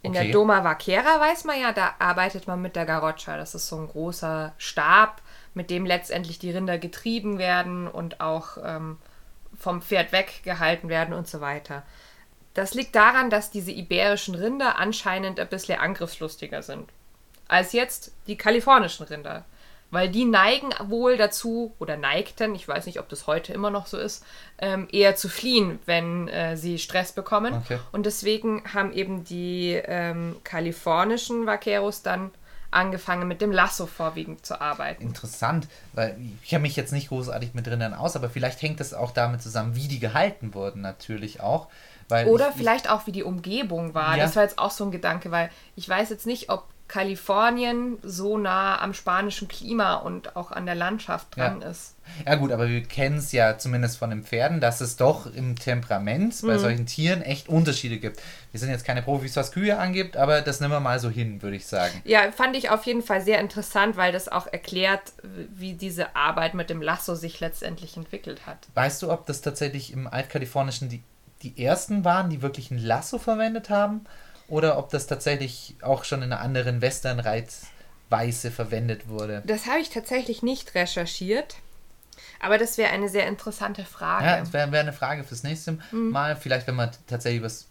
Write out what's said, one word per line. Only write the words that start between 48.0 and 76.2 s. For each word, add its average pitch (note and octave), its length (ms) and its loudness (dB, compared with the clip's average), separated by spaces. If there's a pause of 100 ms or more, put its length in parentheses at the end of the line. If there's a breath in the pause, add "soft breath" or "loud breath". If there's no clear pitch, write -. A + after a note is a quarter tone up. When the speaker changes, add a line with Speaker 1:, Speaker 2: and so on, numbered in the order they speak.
Speaker 1:
so G3 340 -2
nah F#3+ 420 2
am G3 140 -2
spanischen G3 540 -2
Klima G#3+ 480 0
und - 400 -8
auch F3+ 160 -8
an F3+ 160 -6
der F3 80 -2
Landschaft F3 600 -4
Speaker 2:
Ja. B2+ 120 2
Speaker 1:
dran F#3+ 140 -6
ist. - 320 -12 (320 loud breath)
Speaker 2:
Ja D3 80 6
gut, C#3 160 2
aber A#2+ 180 4
wir A#2+ 140 0
kennen's C#3 480 0
ja A2 260 6
zumindest B2 400 0
von A#2 140 -4
den G#2 120 -4
Pferden, D3 380 2
dass A#2 200 2
es B2 140 -4
doch C#3 380 4
im B2+ 240 -2
Temperament B2 840 0
bei A3 100 4
Speaker 1:
Mhm. - 60 6
Speaker 2:
solchen A#2+ 260 2
Tieren E3 380 0
echt C#3 260 -6
Unterschiede D3 480 4
gibt. G#2+ 240 -6 (300 loud breath)
Wir A2+ 80 -8
sind B2+ 100 -4
jetzt B2 160 -4
keine B2 160 0
Profis, C3 340 -2
was C3+ 160 0
Kühe G#3 280 2
angibt, F#3 360 0
aber D3 260 6
das C#3+ 180 -2
nehmen C#3+ 140 2
wir D3 60 2
mal B2+ 200 2
so A#2+ 100 0
hin, A2 320 -2
würde G2+ 140 -4
ich G2+ 100 -10
sagen. F2+ 380 0
Speaker 1:
Ja, G#3 280 6
fand B3+ 240 2
ich C4+ 140 -2
auf A3 160 2
jeden A#3 160 0
Fall G3+ 200 0
sehr G3+ 180 4
interessant, G3+ 580 0
weil F3+ 140 4
das F3+ 160 -4
auch - 180 -2
erklärt, F#3 680 -2 (100)
wie F#3 500 -12
diese F3 420 -6
Arbeit D#3+ 380 2
mit F3 160 -4
dem E3 140 -4
Lasso F3 320 -2
sich E3 240 -10
letztendlich E3 580 -8
entwickelt E3 480 -12
hat. D#3 140 -14 (160)
Speaker 2:
Weißt C#3 260 0
du, E3+ 100 -2
ob E3+ 140 -2
das - 160 -6
tatsächlich C#3+ 500 -4
im C3 140 -6
Altkalifornischen C3 840 -4
die, A#2+ 120 -8 (400)
die - 240 -8
ersten F#3 400 2
waren, F3+ 240 4
die C#3+ 140 -2
wirklich C#3 260 -4
ein B2 80 -2
Lasso A#2 400 0
verwendet A3 540 0
haben? G#3 340 2 (420 loud breath)
Oder D3+ 300 4
ob D3 140 -4
das D3 160 -2
tatsächlich C3+ 760 -2
auch C3+ 220 2
schon C3+ 180 -2